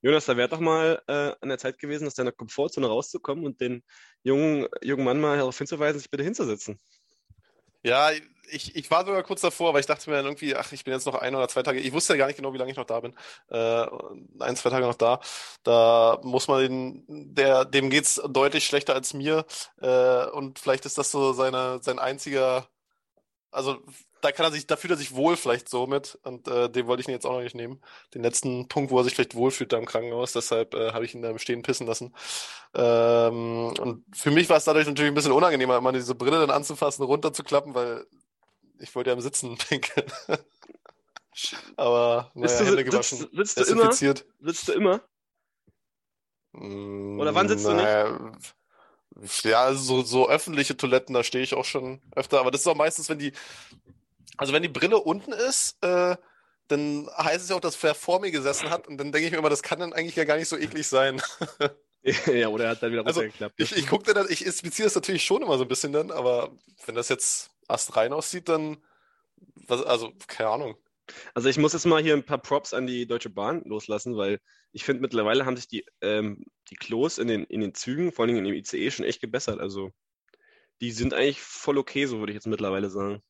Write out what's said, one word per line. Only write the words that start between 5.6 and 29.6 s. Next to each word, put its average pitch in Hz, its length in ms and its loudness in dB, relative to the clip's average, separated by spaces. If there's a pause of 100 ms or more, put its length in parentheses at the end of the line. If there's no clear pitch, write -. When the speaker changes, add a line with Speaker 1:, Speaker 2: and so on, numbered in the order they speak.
Speaker 1:
sich 135 100 -16
bitte 139 140 -4
hinzusetzen. 120 560 -4 (1040)
Speaker 2:
Ja, 135 260 4 (400)
ich, - 260 -10
ich 147 160 -10
war 175 140 4
sogar 196 180 0
kurz - 180 -6
davor, 170 280 2
aber 143 100 6
ich 139 60 0
dachte - 240 -2
mir 151 80 0
dann 139 80 0
irgendwie, 143 300 -4
„Ach, 131 160 -4
ich 139 120 -14
bin 131 100 -4
jetzt 127 120 -4
noch 131 100 -2
ein 127 200 -2
oder 127 120 0
zwei - 160 -2
Tage“, 131 160 0
ich 127 140 -4
wusste 170 200 2
ja 151 40 4
gar 135 100 4
nicht 147 80 -4
genau, 135 180 -8
wie 131 40 -10
lange 127 140 -4
ich 127 60 -10
noch 123 80 -6
da 117 140 -4
bin, 120 160 -10 (340)
äh, 117 360 2 (540)
ein, 123 160 -2
zwei 123 160 0
Tage 131 160 2
noch 120 80 0
da. 120 240 4 (440)
Da 117 600 8
muss 127 240 0
man 135 140 4
den, 131 440 -2 (300)
der, 135 300 6
dem 135 260 2
geht's 143 360 2
deutlich 139 380 2
schlechter 143 300 0
als 131 180 -4
mir, 156 320 0 (360)
äh, 127 500 4
und 135 280 -10
vielleicht 131 280 0
ist - 100 -6
das 143 140 -2
so 139 220 2
seine, 127 500 0
sein 127 160 -4
einziger, 131 680 0 (840)
also 135 260 -4 (440)
da 143 100 4
kann 160 140 0
er 160 60 4
sich, 147 160 -8
da 156 100 2
fühlt 175 140 -4
er 170 60 2
sich 131 180 -8
wohl 160 200 4
vielleicht 120 320 -2
so 127 200 -2
mit 139 360 -4
und, 123 240 -12
äh, 120 220 2
den 120 160 0
wollte 123 160 0
ich - 60 -8
ihn 139 60 -6
jetzt 123 120 -8
auch 131 80 -2
noch 123 80 -4
nicht 120 140 -10
nehmen. 120 260 -12 (320)
Den 123 80 -8
letzten 123 460 -2
Punkt, 139 240 -2
wo 127 80 6
er 123 40 6
sich 123 120 2
vielleicht - 180 0
wohlfühlt 123 400 0